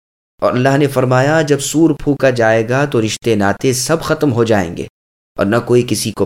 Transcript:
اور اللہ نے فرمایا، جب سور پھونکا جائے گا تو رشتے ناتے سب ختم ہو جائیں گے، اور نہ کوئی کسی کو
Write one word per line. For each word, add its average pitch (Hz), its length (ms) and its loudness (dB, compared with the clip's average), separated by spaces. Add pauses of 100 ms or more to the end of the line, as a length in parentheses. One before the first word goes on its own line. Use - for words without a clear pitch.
(380)
اور - 140 0
اللہ 135 240 0
نے 147 100 2
فرمایا، 131 560 2
جب 143 180 0
سور 156 300 2
پھونکا 139 400 0
جائے 113 380 2
گا 131 160 0
تو 131 180 0
رشتے 110 320 -2
ناتے 101 380 0
سب 156 300 -2
ختم 156 300 -2
ہو 117 120 2
جائیں 98 320 0
گے، - 100 -8 (500)
اور 98 100 0
نہ 107 100 0
کوئی 123 320 2
کسی 107 240 -4
کو 98 140 -2